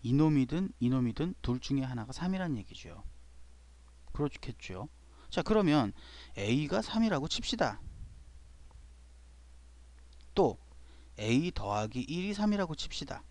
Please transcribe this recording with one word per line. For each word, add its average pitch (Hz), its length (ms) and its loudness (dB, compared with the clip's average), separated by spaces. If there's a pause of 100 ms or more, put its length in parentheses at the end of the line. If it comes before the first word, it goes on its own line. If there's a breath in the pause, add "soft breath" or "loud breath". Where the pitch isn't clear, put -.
이놈이든 147 760 4
이놈이든 127 640 2
둘 123 180 0
중에 139 220 0
하나가 127 300 -6
삼이란 180 460 -2
얘기죠. - 440 -12 (1080)
그렇겠죠. 123 760 -6 (420 soft breath)
자, - 120 0
그러면 151 500 4 (440 loud breath)
A가 139 460 2
삼이라고 208 460 2
칩시다. - 520 -2 (2500)
또 139 240 6 (600 soft breath)
A 123 340 4
더하기 107 500 -2
일이 185 320 -4
삼이라고 202 400 2
칩시다. - 560 -8